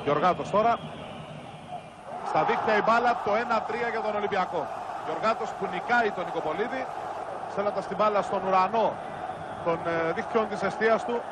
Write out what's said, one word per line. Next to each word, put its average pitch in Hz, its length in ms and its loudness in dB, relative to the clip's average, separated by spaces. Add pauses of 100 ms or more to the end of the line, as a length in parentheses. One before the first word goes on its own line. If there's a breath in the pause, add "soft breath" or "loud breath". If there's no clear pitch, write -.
Γιωργάτος 165 460 2
τώρα. 220 280 4 (1500)
Στα 156 140 4
δίχτυα 226 320 2
η 202 100 4
μπάλα, 240 380 4
το 202 100 2
ένα 233 220 2 (120)
τρία 233 200 -2
για 220 120 -2
τον 214 140 -2
Ολυμπιακό. 185 520 0 (380)
Γιωργάτος 208 440 0 (100)
που 190 140 -2
νικάει 220 380 2
τον 185 140 -4
Νικοπολίδη, 185 640 -2 (640)
στέλνοντας 196 360 0
την 190 100 -4
μπάλα 208 260 4
στον 190 240 -2
ουρανό 190 460 4 (720)
των, 170 220 2
ε, 165 260 0
δίχτυων 214 360 0
της 202 140 -4
εστίας 214 420 2
του. 240 160 -2 (100)